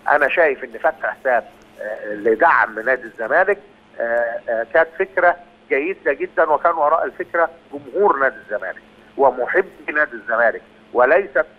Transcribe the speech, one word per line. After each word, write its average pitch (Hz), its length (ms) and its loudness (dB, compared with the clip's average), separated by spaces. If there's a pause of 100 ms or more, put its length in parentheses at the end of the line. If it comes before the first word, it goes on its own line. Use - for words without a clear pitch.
أنا 143 180 4
شايف 143 360 0
إن 120 140 -12
فتح 123 420 -4
حساب، 123 240 0 (360)
آه، 107 340 -10
لدعم 110 640 2
نادي 117 240 -2
الزمالك، 143 560 -2 (420)
آه، 117 480 -2
آه، 117 260 -4
كانت 160 140 4 (100)
فكرة 175 380 0 (340)
جيدة 151 420 -2
جدا، 165 380 -2
وكان 156 220 2
وراء 160 320 0
الفكرة 170 460 -4 (220)
جمهور 143 460 0
نادي 135 180 0
الزمالك 98 460 -10 (340)
ومحبي 139 760 0
نادي 151 180 -2
الزمالك، 113 500 -2 (300)
وليست، 156 540 2 (120)